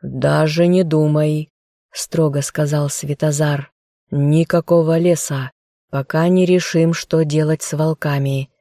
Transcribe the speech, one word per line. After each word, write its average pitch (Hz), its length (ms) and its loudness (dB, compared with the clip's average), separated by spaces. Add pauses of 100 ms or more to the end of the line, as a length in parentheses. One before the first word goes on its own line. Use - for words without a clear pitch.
«Даже 151 680 0
не 185 160 2
думай», 151 640 0 (420)
строго 151 500 -2
сказал 147 460 -2
Светозар. 147 840 -2 (380)
«Никакого 160 880 2
леса, 156 540 0 (400)
пока 160 380 0
не 185 180 4
решим, 170 480 2
что 160 300 -2
делать 156 380 0
с - 140 -8
волками. 143 760 -2 (100)